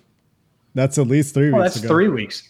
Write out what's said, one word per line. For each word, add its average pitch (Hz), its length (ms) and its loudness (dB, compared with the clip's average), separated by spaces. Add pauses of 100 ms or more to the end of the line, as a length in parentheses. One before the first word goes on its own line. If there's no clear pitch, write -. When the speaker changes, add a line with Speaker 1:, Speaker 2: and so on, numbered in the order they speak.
(720)
Speaker 1:
that's 135 240 -2
at 143 80 2
least 143 300 0
three 143 160 2
Speaker 2:
Well, 127 100 2
Speaker 1:
weeks 180 140 0
Speaker 2:
that's 110 100 -8
Speaker 1:
ago. 117 80 0
Speaker 2:
three 185 140 4
weeks. 123 420 -6